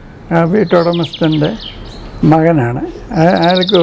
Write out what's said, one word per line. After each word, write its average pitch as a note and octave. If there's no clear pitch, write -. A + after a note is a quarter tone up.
ആ E3
വീട്ടുടമസ്ഥൻ്റെ E3+
മകനാണ്. D#3
അയ-, F3+
അയാൾക്ക് F#3